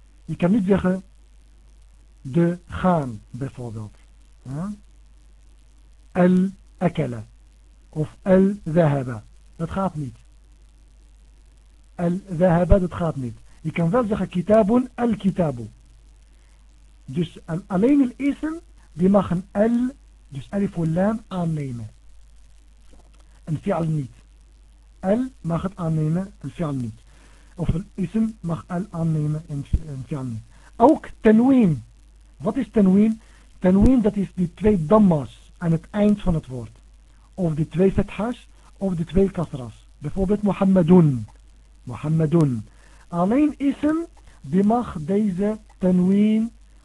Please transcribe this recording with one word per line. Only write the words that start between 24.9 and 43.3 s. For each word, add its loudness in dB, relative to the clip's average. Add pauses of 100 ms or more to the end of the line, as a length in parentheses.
Al 0 (140)
mag -2
het -6
aannemen, -2
een -14
fi'al -6
niet. -8 (560)
Of -8
een -2
ism -2 (120)
mag -8
al -6
aannemen, -4
en -10
fi-, -2
een -10
fi'al -8
niet. -10 (320)
Ook 4 (120)
tanween. 4 (540)
Wat -6
is -4
tanween? 4 (380)
Tanween, 4
dat 0
is -4
die -4
twee 0
dammas 2
aan -2
het -2
eind 2
van 0
het -4
woord. -12 (640)
Of -2
die -4
twee 0
fethas, -4 (300)
of -4
die -4
twee 2
kasras. -10 (100)
Bijvoorbeeld -4
Muhammadun. 4 (560)
Muhammadun. 0 (400)
Alleen 0